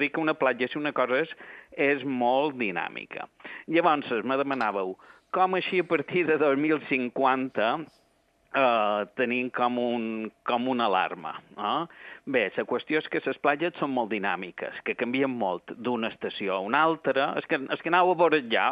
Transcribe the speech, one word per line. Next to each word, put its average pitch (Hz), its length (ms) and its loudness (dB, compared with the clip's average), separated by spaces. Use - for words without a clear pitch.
dir 143 100 -2
que - 80 -4
una 156 160 2
platja, 127 320 0
si 151 140 -6
una 147 100 -2
cosa 127 320 2
és, 165 80 -8
és 143 320 2
molt 131 560 0
dinàmica. 85 720 -6
Llavors, 160 400 2
me 135 160 0
demanàveu, 104 540 -2
com 185 240 2
així 180 240 0
a 170 80 0
partir 165 400 0
de 156 140 4
dos 139 180 4
mil 156 320 2
cinquanta, 131 840 0
eh, 110 500 2
tenim 127 400 0
com 123 240 0
un, 120 260 0
com 120 240 0
una 120 240 2
alarma, 85 460 -2
eh? 104 200 -2
Bé, 123 120 4
la 117 160 -2
qüestió 151 320 0
és - 80 -8
que - 140 -2
les - 180 -2
platges 147 380 0
són 151 160 -2
molt 113 160 -2
dinàmiques, 92 640 -4
que 113 80 -2
canvien 131 400 0
molt 107 400 -2
d'una 113 400 -2
estació 98 400 -4
a 95 80 0
una 120 240 2
altra. 151 540 0
És - 100 -8
que, 165 80 0
és 135 240 -4
que 165 80 -4
anau 180 220 6
a 170 80 2
veure 156 260 4
ja, 110 260 2